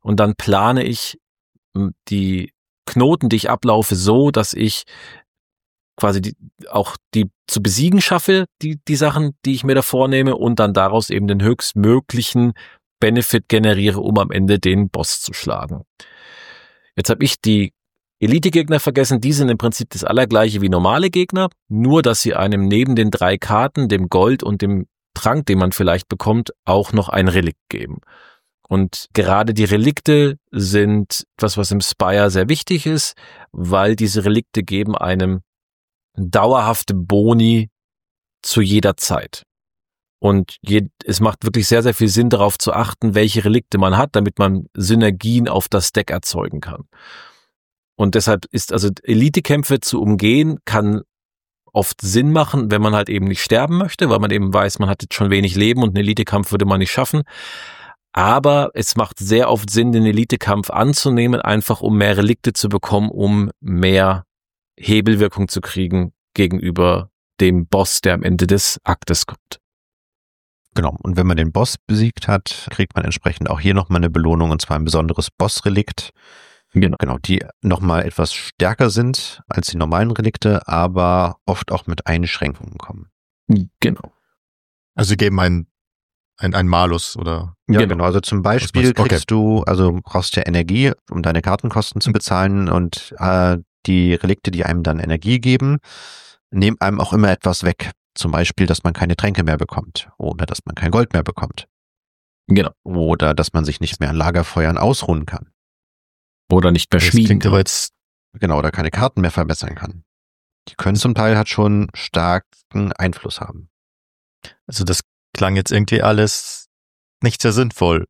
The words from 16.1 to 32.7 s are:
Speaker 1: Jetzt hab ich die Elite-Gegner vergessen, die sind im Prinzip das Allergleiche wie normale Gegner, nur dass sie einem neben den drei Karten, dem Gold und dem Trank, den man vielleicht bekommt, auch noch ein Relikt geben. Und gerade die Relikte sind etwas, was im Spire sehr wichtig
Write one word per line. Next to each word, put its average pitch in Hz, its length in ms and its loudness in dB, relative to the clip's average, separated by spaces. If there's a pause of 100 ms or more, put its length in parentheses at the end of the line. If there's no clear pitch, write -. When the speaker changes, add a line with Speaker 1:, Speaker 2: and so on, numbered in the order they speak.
Speaker 1:
Jetzt - 140 -2
hab - 120 0
ich - 180 -2
die 104 320 0 (480)
Elite-Gegner 156 600 2
vergessen, 131 400 0
die 131 120 0
sind 143 180 2
im 113 80 0
Prinzip 117 320 -4
das - 120 -12
Allergleiche 110 600 2
wie 98 60 0
normale 98 420 2
Gegner, 185 400 -2 (180)
nur 127 340 2
dass 117 200 2
sie 117 120 -2
einem 98 320 0
neben 120 300 2
den 107 160 2
drei 92 260 0
Karten, 120 500 -2
dem 92 200 0
Gold 107 340 2
und 101 200 -4
dem 98 240 -2 (280)
Trank, 139 320 0
den 95 120 2
man 92 140 2
vielleicht 90 360 0
bekommt, 110 420 -2 (140)
auch 98 280 2
noch 104 160 0
ein 95 200 2
Relikt 87 400 0
geben. 55 300 -10 (680)
Und 95 460 -2
gerade 104 400 2
die 107 100 2
Relikte 143 720 2 (140)
sind 104 760 0 (120)
etwas, 107 200 -2
was 101 140 -2
im 101 100 0
Spire 101 500 0
sehr 95 180 0
wichtig 156 380 -2